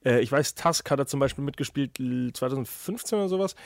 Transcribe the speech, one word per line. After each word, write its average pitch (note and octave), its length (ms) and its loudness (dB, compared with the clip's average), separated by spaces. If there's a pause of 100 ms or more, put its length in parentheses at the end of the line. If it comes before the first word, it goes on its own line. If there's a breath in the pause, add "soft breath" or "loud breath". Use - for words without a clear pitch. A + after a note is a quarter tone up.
Äh, B2 160 6
ich B2 120 2
weiß, D3 220 2
Tusk - 360 0
hat C#3+ 80 2
er C#3 80 2
zum C#3 140 -2
Beispiel C#3 240 0
mitgespielt, C#3 560 -4
l-, B2 320 -2
zweitausendfünfzehn C3+ 840 -4
oder G3 100 0
sowas, F#3+ 260 0 (120)